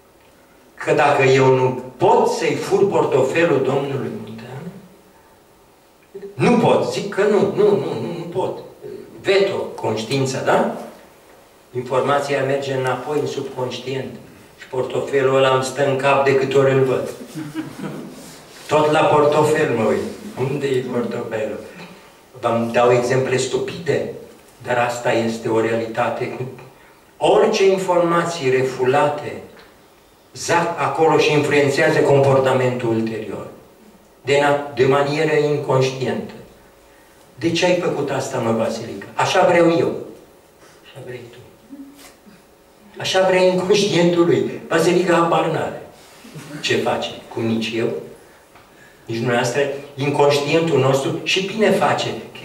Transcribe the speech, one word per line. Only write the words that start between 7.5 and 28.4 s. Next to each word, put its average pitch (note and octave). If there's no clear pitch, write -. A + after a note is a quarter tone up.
nu, -
nu, E3+
nu E3+
pot. -
Veto, G3
conștiința, -
da? -
Informația C3+
merge C3+
înapoi C3
în B2+
subconștient B2+
și -
portofelul C3+
ăla C3+
îmi B2+
stă C#3
în B2+
cap C3+
de C3+
câte C3+
ori C3+
îl C3
văd. B2+
Tot D3+
la D3+
portofel D3
mă A2+
uit. G3+
Unde C#3
e B2+
portofelul? G#2+
V-am A#2
dau A#2+
exemple B2+
stupide, -
dar -
asta A#2+
este A2+
o A2+
realitate. A2+
Orice G3+
informații E3+